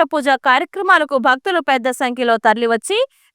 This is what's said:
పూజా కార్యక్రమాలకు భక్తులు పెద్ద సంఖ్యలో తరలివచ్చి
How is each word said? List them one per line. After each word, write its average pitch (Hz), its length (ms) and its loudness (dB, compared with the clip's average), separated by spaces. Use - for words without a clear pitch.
పూజా 285 300 0
కార్యక్రమాలకు 311 720 0
భక్తులు 262 440 0
పెద్ద 262 300 -2
సంఖ్యలో 240 460 -2
తరలివచ్చి 226 600 0